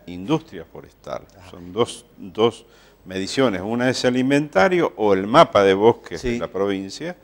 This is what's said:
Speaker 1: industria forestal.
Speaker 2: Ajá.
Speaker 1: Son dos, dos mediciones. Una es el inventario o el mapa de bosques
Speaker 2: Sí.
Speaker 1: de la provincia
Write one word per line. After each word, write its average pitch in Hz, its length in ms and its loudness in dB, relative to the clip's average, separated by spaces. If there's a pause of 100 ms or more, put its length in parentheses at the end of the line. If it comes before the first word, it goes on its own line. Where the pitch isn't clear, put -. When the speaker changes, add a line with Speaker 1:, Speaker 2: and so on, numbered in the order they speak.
Speaker 1:
industria 92 580 -8
forestal. - 580 -16 (140)
Speaker 2:
Ajá. 92 140 -20
Speaker 1:
Son 90 220 -18
dos, 110 340 -4 (100)
dos 104 480 -2 (400)
mediciones. 95 580 -2
Una 120 280 -2
es 120 140 -4
el 123 120 2
inventario 147 760 0
o 104 180 2
el 95 140 2
mapa 117 380 6
de 98 100 6
bosques 101 460 2
Speaker 2:
Sí. 123 140 -4
Speaker 1:
de 120 40 -6
la 101 80 -6
provincia 98 760 -6